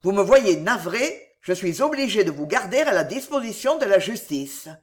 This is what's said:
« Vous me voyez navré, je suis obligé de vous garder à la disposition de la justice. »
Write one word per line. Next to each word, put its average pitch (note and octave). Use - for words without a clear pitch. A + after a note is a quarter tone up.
« -
Vous F#3
me G3+
voyez G#3
navré, G#3
je F3+
suis F3+
obligé C4+
de E3+
vous D3
garder A3
à D4
la F3+
disposition A3+
de A#3
la G3
justice. » D#3